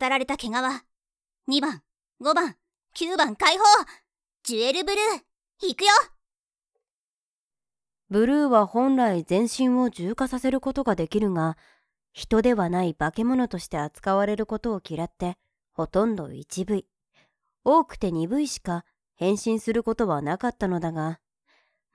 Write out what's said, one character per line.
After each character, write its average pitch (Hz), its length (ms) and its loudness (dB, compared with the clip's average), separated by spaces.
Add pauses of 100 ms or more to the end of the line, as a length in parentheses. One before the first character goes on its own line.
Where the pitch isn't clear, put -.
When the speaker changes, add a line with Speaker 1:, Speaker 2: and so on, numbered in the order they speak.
Speaker 1:
ら 269 100 2
れ 254 80 -4
た 277 100 -4
毛 240 120 -8
皮。 214 40 -6 (960)
二 277 120 2
番、 226 220 -2 (380)
五 285 120 2
番、 330 240 0 (380)
九 339 220 -4
番 294 180 2
解 330 240 2
放。 415 60 2 (800)
ジ 233 120 -4
ュ 233 120 0
エ 269 40 2
ル 349 120 0
ブ 392 100 -2
ル 403 60 2
ー、 - 20 2 (640)
行 - 80 -2
く 381 100 -4
よ。」 403 60 6 (2250)
Speaker 2:
ブ 208 180 2
ル 269 80 2
ー 294 140 2
は 220 180 4
本 262 280 2
来 208 300 2
全 190 200 2
身 254 360 0
を 247 100 0
重 185 240 -6
化 262 140 -4
さ 262 100 -6
せ 262 120 -2
る 262 100 0
こ 269 120 -4
と 277 120 -4
が 208 100 2
で 165 140 -4
き 208 100 -2
る 208 140 0
が、 160 260 -2 (540)
人 - 280 0
で 240 140 4
は 190 140 0
な 180 160 0
い 165 100 -2
化 151 160 -2
け 220 140 -4
物 254 240 0
と 180 100 -8
し - 80 -12
て 165 120 -8
扱 151 360 -4
わ 202 120 2
れ 208 100 -2
る 214 100 -4
こ 214 140 -6
と 233 140 -4
を 185 120 -6
嫌 165 200 -6
っ - 60 -12
て、 180 260 -6 (340)
ほ - 160 -6
と 202 180 2
ん 226 80 0
ど 151 160 -10
一 143 340 -8
部 202 120 -2
位、 185 100 -6 (800)
多 311 200 4
く - 120 -20
て 185 160 -4
二 165 160 -4
部 262 120 -2
位 294 60 -2
し - 140 -10
か 170 240 -6 (380)
変 196 200 2
身 226 180 -2
す 226 120 -4
る 226 120 -2
こ 226 100 -2
と 214 140 -2
は 147 120 0
な 147 160 -4
か 247 120 -4
っ - 80 -8
た 202 100 -4
の 180 140 -2
だ 165 100 -4
が、 160 300 -6 (760)